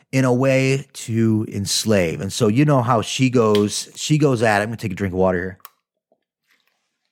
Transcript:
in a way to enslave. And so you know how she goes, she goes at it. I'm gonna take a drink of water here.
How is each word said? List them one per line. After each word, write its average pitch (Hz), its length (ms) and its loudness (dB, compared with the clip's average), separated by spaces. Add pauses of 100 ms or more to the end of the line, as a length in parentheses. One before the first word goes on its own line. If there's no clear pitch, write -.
(120)
in 131 140 0
a 123 80 2
way 135 600 0
to 113 580 0
enslave. 95 720 0
And 95 100 -6
so - 160 0
you 113 160 2
know 147 180 2
how 117 200 0
she 131 280 -2
goes, 107 680 0
she - 220 0
goes 139 240 0
at 107 180 2
it. 104 40 0
I'm 110 60 -6
gonna 113 80 -8
take 107 140 -8
a 92 40 -8
drink 95 180 -4
of 92 60 -2
water 92 200 2
here. 92 180 -10 (1500)